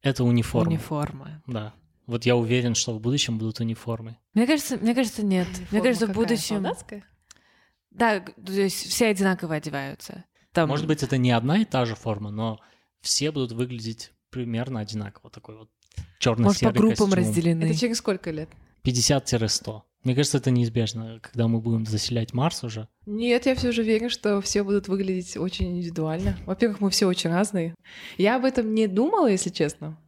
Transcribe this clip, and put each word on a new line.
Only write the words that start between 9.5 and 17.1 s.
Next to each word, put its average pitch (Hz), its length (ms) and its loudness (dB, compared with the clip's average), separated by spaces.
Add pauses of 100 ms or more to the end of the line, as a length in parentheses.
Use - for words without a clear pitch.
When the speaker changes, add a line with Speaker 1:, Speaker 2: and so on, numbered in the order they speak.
Speaker 2:
одеваются. 147 680 -8 (280)
Там 160 160 4
Speaker 1:
Может 147 180 0
быть, 151 160 2
это 139 160 0
не 123 120 4
одна 123 280 4
и 220 60 4
та 131 220 0
же 113 80 -4
форма, 104 360 -6
но 110 300 -4 (400)
все - 300 0
будут 131 220 -4
выглядеть 117 600 -6 (180)
примерно 120 500 -6
одинаково. 104 500 -10
Такой - 260 -20
вот 110 140 -20 (260)
Speaker 2:
Может, - 120 -12 (100)
по - 40 -4
Speaker 1:
черно-серый 113 520 4
Speaker 2:
группам - 360 4